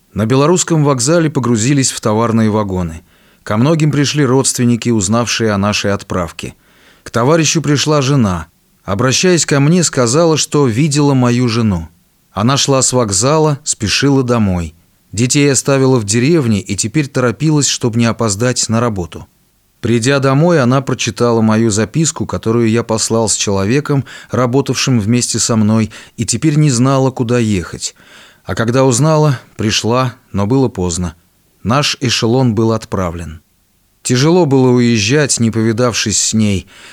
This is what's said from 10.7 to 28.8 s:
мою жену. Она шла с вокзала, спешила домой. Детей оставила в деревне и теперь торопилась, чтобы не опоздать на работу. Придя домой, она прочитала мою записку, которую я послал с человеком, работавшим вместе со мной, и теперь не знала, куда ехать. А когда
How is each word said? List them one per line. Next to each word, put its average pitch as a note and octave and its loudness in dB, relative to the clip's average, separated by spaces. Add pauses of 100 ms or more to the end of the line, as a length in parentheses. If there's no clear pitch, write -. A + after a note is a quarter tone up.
мою B2 2
жену. G#2+ 0 (460)
Она A#2 0
шла C3+ 0
с B2 0
вокзала, C3 0
спешила C3+ 0
домой. F#2+ 0 (380)
Детей C3 2
оставила C3 2
в A2 -2
деревне A#2 0
и - -6
теперь C3+ -2
торопилась, C3+ 0
чтобы A#2+ -2
не A#2 2
опоздать A2+ -2
на A2 0
работу. F#2+ -6 (540)
Придя A#2+ 0
домой, C#3+ 2
она C3 2
прочитала A#2+ -2
мою A2 2
записку, A2+ -2
которую A2+ 0
я A#2 0
послал A2 -2
с - -2
человеком, B2 -2 (280)
работавшим B2+ 0
вместе A#2 0
со A#2 -2
мной, A2 0 (260)
и A2 -4
теперь D3 -2
не D3+ 4
знала, C3 2
куда B2 -2
ехать. G#2+ -4 (520)
А F#2 -8
когда A#2 0